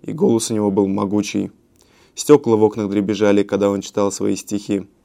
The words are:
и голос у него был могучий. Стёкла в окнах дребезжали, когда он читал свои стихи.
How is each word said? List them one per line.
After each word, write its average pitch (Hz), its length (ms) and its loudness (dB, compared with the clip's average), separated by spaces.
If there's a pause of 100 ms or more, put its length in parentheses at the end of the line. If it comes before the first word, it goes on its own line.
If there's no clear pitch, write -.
и 110 100 -10
голос 120 380 0
у 117 40 -2
него 104 180 0
был 98 160 2
могучий. 101 640 -2 (640)
Стёкла 143 400 4
в 107 80 4
окнах 104 260 0
дребезжали, 101 540 2
когда 101 260 0
он 101 100 -2
читал 101 300 -2
свои 101 240 -4
стихи. 101 520 -6 (180)